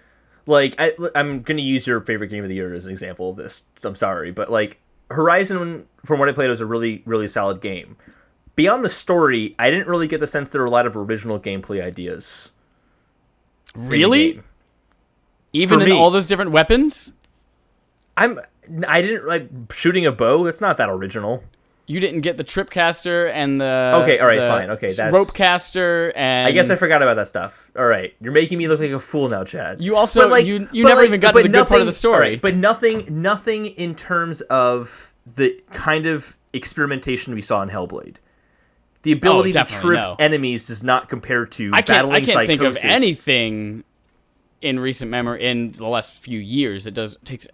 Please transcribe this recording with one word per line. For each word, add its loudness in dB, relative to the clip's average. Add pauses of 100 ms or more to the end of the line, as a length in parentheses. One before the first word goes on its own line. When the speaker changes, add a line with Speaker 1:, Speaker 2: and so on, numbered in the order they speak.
(460)
Speaker 1:
like, 2
I, 0 (220)
I'm -2
gonna -4
use -2
your 0
favorite -6
game -10
of -8
the -6
year -6
as -12
an -14
example -10
of -10
this, -16 (140)
so -10
I'm -12
sorry, -4
but, -8
like, -4 (300)
Horizon, -2 (180)
from -2
what 2
I 0
played, 0
was -4
a -6
really, -4
really -4
solid -4
game. -10 (580)
Beyond 2
the 0
story, 0
I 4
didn't 0
really -2
get -4
the -4
sense -4
there -4
were 0
a -2
lot 4
of -8
original -6
gameplay -8
ideas -12 (1200)
in -16
the -12
Speaker 2:
Really? 2
Speaker 1:
game. -20 (1120)
Speaker 2:
Even 4
Speaker 1:
For 4
Speaker 2:
in 6
Speaker 1:
me. 6
Speaker 2:
all 6
those 2
different -2
weapons? 2 (1040)
Speaker 1:
I'm, 0 (460)
I 4
didn't, -4
like, -4 (240)
shooting 0
a 2
bow, 2
that's -4
not 0
that 0
original. -6 (460)
Speaker 2:
You -4
didn't -2
get -4
the -8
tripcaster -2
and -2
the, 0 (100)
Speaker 1:
Okay, 4
all 4
right, 6
Speaker 2:
the 2
Speaker 1:
fine, 0
okay, -6
Speaker 2:
s-, -4
Speaker 1:
that's 2
Speaker 2:
ropecaster 0
and 2
Speaker 1:
I 4
guess 4
I 2
forgot 2
about 4
that -4
stuff. -10
All 2
right, 0
you're -8
making 2
me -2
look 2
like -2
a -4
fool -2
now, -4
Chad. -10
Speaker 2:
You -2
also, 4
Speaker 1:
But, 6
like, 6
Speaker 2:
you, -4
you 0
Speaker 1:
but, 8
Speaker 2:
never 8
Speaker 1:
like, 10
Speaker 2:
even 0
got 6
to 6
Speaker 1:
but 8
Speaker 2:
the 4
good 4
part 6
of 2
Speaker 1:
nothing, -
Speaker 2:
the -2
story. 2
Speaker 1:
all 6
right, 2
but 2
nothing, 0
nothing -2
in -8
terms -6
of -2 (220)
the 0 (100)
kind -2
of -6 (160)
experimentation -6
we -8
saw -2
in -8
Hellblade. -10 (840)
The 2
ability 4
Speaker 2:
Oh, 0
Speaker 1:
to 2
Speaker 2:
definitely, -2
Speaker 1:
trip 2
Speaker 2:
no. -6
Speaker 1:
enemies 0
does -12
not 0
compare -4
to -8
Speaker 2:
I 2
can't, -6
Speaker 1:
battling 2
Speaker 2:
I 0
can't 2
think 0
of 2
Speaker 1:
psychosis. -6
Speaker 2:
anything 0 (800)
in -4
recent -6
memory, -6
in -4
the -12
last -4
few -12
years, -4
it -12
does, -8
takes -14